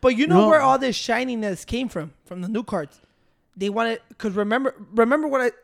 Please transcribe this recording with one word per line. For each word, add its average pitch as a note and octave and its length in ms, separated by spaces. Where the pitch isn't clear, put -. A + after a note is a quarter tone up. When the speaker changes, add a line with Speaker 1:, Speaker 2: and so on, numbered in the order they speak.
Speaker 1:
But B3+ 140
you C#4 100
know F4+ 160
Speaker 2:
No. D#4+ 60
Speaker 1:
where D#4 120
all C4+ 180
this B3+ 180
shininess A3+ 680
came A#3+ 240
from? D#3 240
From F3+ 160
the F3+ 60
new A3 140
cards. E3 380
They G3 140
wanted, A3+ 300
'cause G#3+ 140
remember, G#3+ 420
remember B3 360
what C4+ 120
I, B3 120